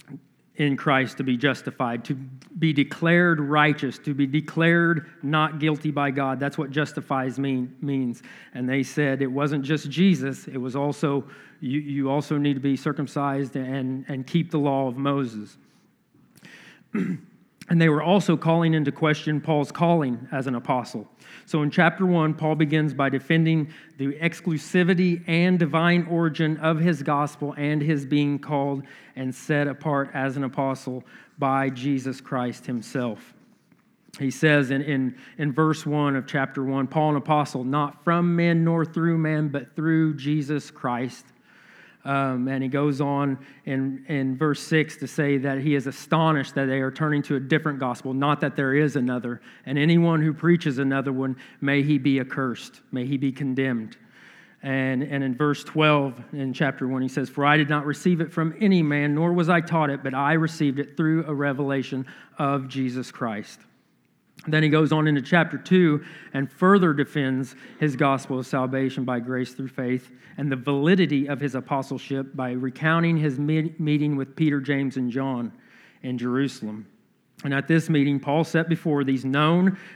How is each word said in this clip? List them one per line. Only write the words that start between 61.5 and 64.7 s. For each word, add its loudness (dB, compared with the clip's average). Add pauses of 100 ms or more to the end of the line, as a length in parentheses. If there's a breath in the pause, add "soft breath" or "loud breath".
of -2
Jesus -4
Christ." -8 (880)
Then 2
he 4
goes 4